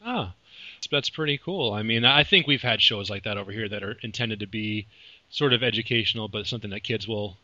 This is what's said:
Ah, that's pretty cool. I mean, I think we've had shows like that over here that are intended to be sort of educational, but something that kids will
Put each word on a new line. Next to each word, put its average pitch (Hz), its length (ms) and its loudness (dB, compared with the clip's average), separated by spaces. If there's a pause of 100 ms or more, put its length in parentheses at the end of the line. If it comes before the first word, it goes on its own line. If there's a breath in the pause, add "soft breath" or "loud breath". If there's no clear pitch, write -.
Ah, 185 260 -4 (560 loud breath)
that's 143 220 -2
pretty 147 280 -2
cool. 160 340 -2
I 104 100 -2
mean, 113 220 2
I 139 180 8
think 180 240 4
we've 139 160 2
had 113 180 2
shows 101 300 2
like 101 140 -6
that 104 140 -2
over 101 120 -8
here 107 180 -4
that 101 140 -6
are 101 200 -6
intended 110 380 -4
to 104 60 -4
be 107 400 -4 (480 soft breath)
sort 139 200 4
of 117 80 2
educational, 110 680 0
but 104 180 -6
something 104 240 -6
that 98 140 -8
kids 107 240 -4
will 104 360 -6